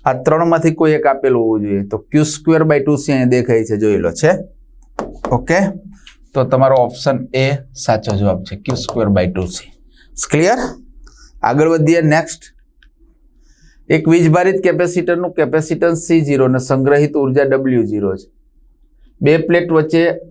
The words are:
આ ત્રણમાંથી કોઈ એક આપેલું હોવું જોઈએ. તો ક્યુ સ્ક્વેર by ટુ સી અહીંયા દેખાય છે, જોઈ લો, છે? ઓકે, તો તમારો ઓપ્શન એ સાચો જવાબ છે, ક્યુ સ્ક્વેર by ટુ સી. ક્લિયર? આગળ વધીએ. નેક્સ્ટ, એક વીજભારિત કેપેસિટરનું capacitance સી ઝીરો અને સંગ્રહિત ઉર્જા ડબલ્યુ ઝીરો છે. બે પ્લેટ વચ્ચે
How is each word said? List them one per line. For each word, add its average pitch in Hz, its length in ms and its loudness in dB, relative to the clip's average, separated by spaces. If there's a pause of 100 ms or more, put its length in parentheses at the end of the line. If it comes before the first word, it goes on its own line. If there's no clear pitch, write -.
આ 135 80 0
ત્રણમાંથી 160 640 0
કોઈ 160 180 2
એક 151 140 0
આપેલું 131 360 2
હોવું 113 180 0
જોઈએ. 101 220 -2
તો 104 160 -6
ક્યુ 151 240 0
સ્ક્વેર 160 400 0
by 151 180 2
ટુ 147 160 0
સી 143 160 -4
અહીંયા 127 160 2
દેખાય 120 360 2
છે, 107 120 -4
જોઈ 104 200 2
લો, 85 140 0
છે? 151 200 0 (1000)
ઓકે, 131 260 -2 (760)
તો 127 100 0
તમારો 131 320 2
ઓપ્શન 127 580 -2
એ 131 160 0 (240)
સાચો 110 420 -2
જવાબ 95 260 -2
છે, - 140 -12
ક્યુ - 180 -6
સ્ક્વેર 113 320 -4
by 92 260 0
ટુ 92 140 -4
સી. - 260 -12 (580)
ક્લિયર? 180 280 2 (840)
આગળ 143 260 2
વધીએ. 165 320 2
નેક્સ્ટ, 156 400 0 (1500)
એક 156 200 0
વીજભારિત 180 540 2
કેપેસિટરનું 175 760 -2
capacitance 160 560 0
સી 165 300 0
ઝીરો 139 200 2
અને 127 140 2
સંગ્રહિત 143 560 0
ઉર્જા 139 280 2
ડબલ્યુ 135 420 0
ઝીરો 101 320 -2
છે. - 140 -20 (920)
બે 151 160 4
પ્લેટ 170 340 0
વચ્ચે 160 360 2 (220)